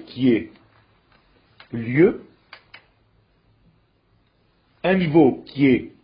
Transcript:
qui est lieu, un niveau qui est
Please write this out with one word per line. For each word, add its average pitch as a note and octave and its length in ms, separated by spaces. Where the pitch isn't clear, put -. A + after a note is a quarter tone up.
qui B2 260
est G2 180
lieu, B2 540
un F3+ 140
niveau D#3 500
qui C3+ 220
est - 240